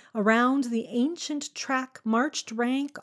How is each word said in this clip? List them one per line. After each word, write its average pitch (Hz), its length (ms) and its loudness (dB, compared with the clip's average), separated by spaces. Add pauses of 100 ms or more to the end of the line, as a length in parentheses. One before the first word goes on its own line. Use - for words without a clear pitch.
(160)
Around 240 480 4
the 233 240 -2
ancient 294 640 -2
track - 480 -4
marched 233 480 0
rank 254 520 -2